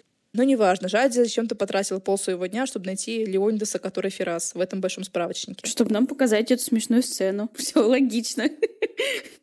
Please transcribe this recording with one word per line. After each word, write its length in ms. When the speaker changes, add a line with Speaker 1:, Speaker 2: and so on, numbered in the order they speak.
Speaker 1:
Но 60
неважно, 440
Жади 280
зачем-то 400
потратила 440
пол 180
своего 280
дня, 220
чтобы 180
найти 400
Леонидаса, 540
который 320
Ферас 420
в 60
этом 220
большом 220
справочнике. 600
Speaker 2:
Чтобы 260
нам 140
показать 460
эту 100
смешную 400
сцену. 500
<laughs> 40
Все 320
логично. 600